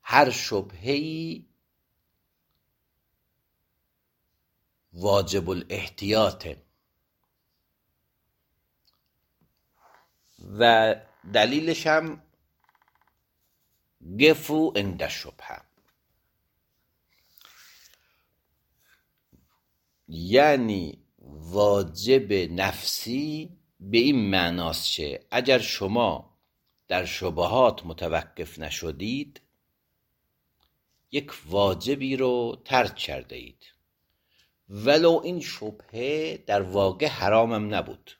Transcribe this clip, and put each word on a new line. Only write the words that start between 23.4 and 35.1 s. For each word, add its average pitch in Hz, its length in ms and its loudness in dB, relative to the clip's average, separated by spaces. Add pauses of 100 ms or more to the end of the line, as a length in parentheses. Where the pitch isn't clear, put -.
به 98 180 0
این 120 320 4
معناست 87 680 -2
که 71 360 -8
اگر 123 280 2
شما 104 760 -2 (500)
در 90 180 -2
شبهات 90 800 0
متوقف 82 760 -6
نشدید، 95 840 -8 (1700)
یک 143 200 -6 (140)
واجبی 101 720 0
رو 123 500 -2
ترک 127 300 0
کرده - 400 -10
اید، - 300 -20 (1040)
ولو 147 540 4